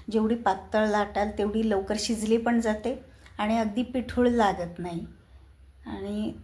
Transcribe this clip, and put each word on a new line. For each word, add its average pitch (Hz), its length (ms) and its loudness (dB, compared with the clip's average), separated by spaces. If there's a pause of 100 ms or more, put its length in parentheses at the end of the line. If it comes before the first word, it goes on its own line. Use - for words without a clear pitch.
(100)
जेवढी 220 240 2
पातळ 214 520 0
लाटाल, 208 520 0
तेवढी 220 320 0
लवकर 196 280 0
शिजली 214 380 0
पण 233 240 2
जाते 220 440 -2 (340)
आणि 214 200 0
अगदी 220 240 0
पिठूळ 247 460 2
लागत 196 500 2
नाही 170 280 -6 (800)
आणि 208 580 -6